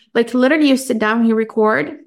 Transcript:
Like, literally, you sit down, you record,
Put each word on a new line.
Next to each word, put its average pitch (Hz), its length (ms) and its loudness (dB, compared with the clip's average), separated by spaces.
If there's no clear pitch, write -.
Like, 233 200 -2
literally, 277 360 2
you 262 80 4
sit 247 220 -4
down, 220 260 0
you 226 100 2
record, 220 720 -2